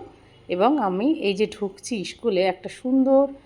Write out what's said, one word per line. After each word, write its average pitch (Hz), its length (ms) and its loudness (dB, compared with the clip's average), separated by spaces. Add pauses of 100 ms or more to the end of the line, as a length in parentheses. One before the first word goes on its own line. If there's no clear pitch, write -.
(480)
এবং 220 300 2
আমি 208 340 0
এই 202 220 -2
যে 202 140 0
ঢুকছি 202 560 -8
স্কুলে, 190 380 -2
একটা 190 280 -2
সুন্দর 269 580 2 (180)